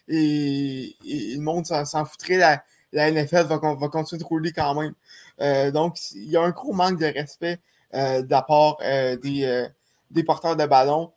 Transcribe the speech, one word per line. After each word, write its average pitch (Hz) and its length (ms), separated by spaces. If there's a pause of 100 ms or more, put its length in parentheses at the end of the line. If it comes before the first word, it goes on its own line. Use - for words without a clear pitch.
et, 143 880 (100)
et, 113 260
et 131 40
le 147 60
monde 160 240
s'en, 151 200
s'en 151 200
foutrait. - 320
La, 165 260 (280)
la 151 160
N 156 200
F 151 60
L 170 140
va 156 100
con-, 151 180
va 143 120
continuer 156 320
de - 60
rouler 160 260
quand 147 240
même. 151 180 (460)
Euh, 139 320
donc, 160 260 (140)
il 101 180
y 160 80
a 165 40
un 175 100
gros 262 220
manque 185 260
de 156 60
respect, 151 540 (340)
euh, 131 280
de 131 80
la 139 120
part, 151 420
euh, 131 320
des, 139 300
euh, 123 200 (460)
des 165 140
porteurs 160 320
de 151 80
ballon. 143 520